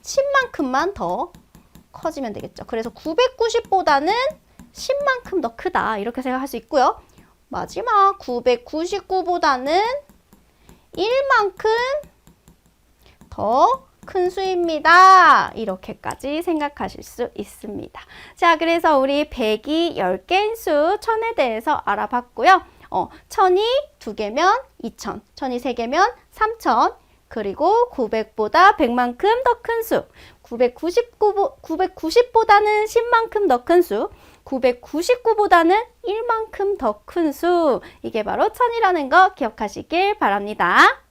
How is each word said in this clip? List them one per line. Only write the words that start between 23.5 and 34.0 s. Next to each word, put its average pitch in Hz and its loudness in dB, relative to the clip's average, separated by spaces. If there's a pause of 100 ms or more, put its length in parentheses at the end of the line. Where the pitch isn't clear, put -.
두 214 -12
개면 254 0 (280)
이천, - -12 (120)
천이 254 -8
세 247 -6
개면 277 0 (180)
삼천, 381 -2 (340)
그리고 359 0
구백보다 220 2
백만큼 247 0
더 466 0
큰 466 -4
수, - -2 (380)
구백구십구 349 -2
보-, 403 -2
구백구십보다는 415 0
십만큼 453 0
더 247 0
큰 349 4
수, 254 -4 (320)